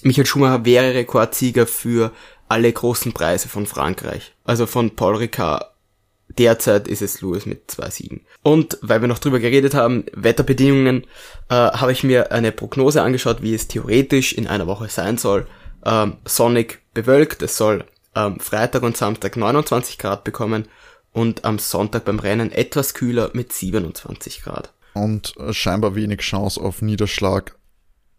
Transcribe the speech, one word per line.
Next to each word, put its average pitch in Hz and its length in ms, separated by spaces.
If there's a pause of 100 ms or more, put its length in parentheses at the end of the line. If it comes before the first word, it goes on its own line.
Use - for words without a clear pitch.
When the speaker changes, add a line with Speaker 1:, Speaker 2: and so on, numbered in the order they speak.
Speaker 1:
Michael 135 240
Schumacher 131 400
wäre 123 280
Rekordsieger 120 760
für 113 440 (380)
alle 117 220
großen 120 420
Preise 87 340
von 104 180
Frankreich. - 680 (100)
Also 120 220
von 117 300
Paul 101 200
Ricard. 104 560 (680)
Derzeit 113 520
ist 101 120
es - 200
Lewis 95 240
mit - 260
zwei - 180
Siegen. - 360 (180)
Und 156 380
weil 110 180
wir 120 80
noch 120 100
drüber 131 220
geredet 135 340
haben, 123 380
Wetterbedingungen, 127 920 (440)
äh, 123 60
habe 120 380
ich - 100
mir 127 300
eine 113 180
Prognose 135 500
angeschaut, 123 400
wie 110 120
es - 160
theoretisch 131 640
in 113 120
einer 92 220
Woche 104 220
sein 101 280
soll. 98 300 (380)
Ähm, 107 400
sonnig 117 540 (140)
bewölkt, 135 480
es 76 140
soll, 107 300 (280)
ähm, 104 280
Freitag 123 420
und 117 140
Samstag 104 400
neunundzwanzig 123 600
Grad 101 260
bekommen 107 420 (460)
und 113 320
am 107 140
Sonntag 107 440
beim 104 160
Rennen 104 320
etwas - 420
kühler 120 380
mit 123 220
siebenundzwanzig - 880
Grad. - 300 (200)
Speaker 2:
Und, 107 440
äh, - 160
scheinbar 98 420
wenig 104 260
Chance 98 380
auf - 220
Niederschlag 101 760 (640)